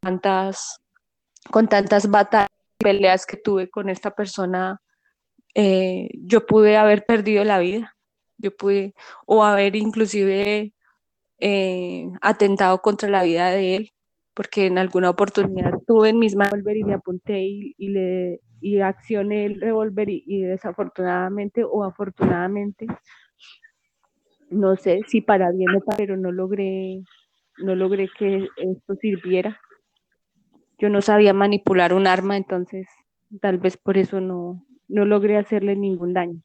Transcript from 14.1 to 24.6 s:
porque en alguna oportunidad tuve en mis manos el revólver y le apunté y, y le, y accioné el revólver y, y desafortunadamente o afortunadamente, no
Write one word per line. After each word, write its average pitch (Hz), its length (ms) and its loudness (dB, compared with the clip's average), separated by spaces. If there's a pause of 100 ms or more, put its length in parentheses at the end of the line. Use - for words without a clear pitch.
porque - 320 -2
en 180 140 2
alguna 185 320 2
oportunidad 190 640 0 (140)
tuve 220 220 4
en 220 100 2
mis 214 160 2
manos 202 200 2
el 202 60 -6
revólver 208 180 -4
y 214 60 -4
le 202 100 -2
apunté 190 480 -6
y, 202 340 -8
y 196 120 -10
le, 185 520 -4 (220)
y 202 180 0
accioné 208 640 -2
el 202 160 -6
revólver 214 480 -2
y, 202 180 -6
y 196 140 -4
desafortunadamente 185 1200 -4
o 202 200 -2
afortunadamente, 196 1000 -4 (1600)
no 190 280 2